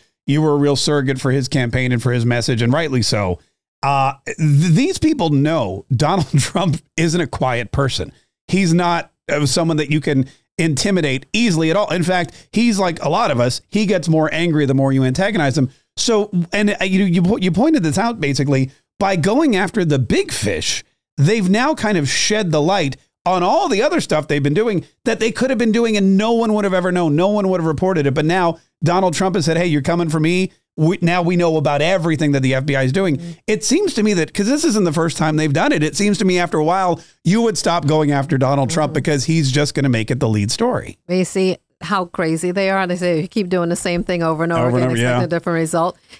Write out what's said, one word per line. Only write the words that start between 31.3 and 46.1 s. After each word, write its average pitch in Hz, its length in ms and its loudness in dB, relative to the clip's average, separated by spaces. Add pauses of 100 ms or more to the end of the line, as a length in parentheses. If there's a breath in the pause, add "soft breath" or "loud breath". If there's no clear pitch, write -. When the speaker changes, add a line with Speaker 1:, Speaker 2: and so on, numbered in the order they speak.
Speaker 1:
know 170 200 2
about 147 260 0
everything 160 500 0
that 139 80 0
the 131 140 0
F 135 120 -2
B 143 80 0
I 135 80 0
is 127 100 0
doing. 175 260 0
Speaker 2:
Mm-hmm. 170 140 -14 (140)
Speaker 1:
It 214 160 -2
seems 359 320 0
to 220 80 -2
me 208 120 2
that, 160 200 -2
'cause 196 140 -2
this 294 160 0
isn't 220 180 2
the 165 100 0
first 160 260 -2
time 156 180 0
they've 156 160 0
done 190 180 0
it, 165 140 0
it 151 120 -2
seems 202 220 0
to 220 60 -2
me 180 160 2
after 175 180 -2
a 151 60 0
while 180 360 0 (220 loud breath)
you 208 200 2
would 220 140 0
stop 170 300 -2
going 151 240 2
after 139 280 0
Donald 135 320 0
Trump 156 200 0
Speaker 2:
Mm-hmm. - 40 -6
Speaker 1:
because 147 300 -2
he's 156 280 0
just 147 220 -2
gonna 139 140 0
make 113 220 0
it 123 80 -2
the 123 100 0
lead 107 220 0
story. - 560 -4
Speaker 2:
But 175 100 -4
you 185 80 2
see 185 340 -2 (220)
how 185 260 -4
crazy 165 440 -4
they 190 200 -2
are? 190 180 -2
They 180 80 -4
say, 175 240 0
"You 180 80 -4
keep 196 200 -4
doing 175 200 0
the 175 80 -2
same 175 260 -2
thing 170 220 -4
over 160 180 -2
and 170 100 -2
over 165 100 0
Speaker 1:
Over 127 60 0
and 123 100 0
Speaker 2:
again, 127 100 0
Speaker 1:
over, 123 80 -2
Speaker 2:
expecting 123 240 0
Speaker 1:
yeah. 120 40 0
Speaker 2:
a - 40 -4
different 170 300 -2
result." 165 380 -2 (240 loud breath)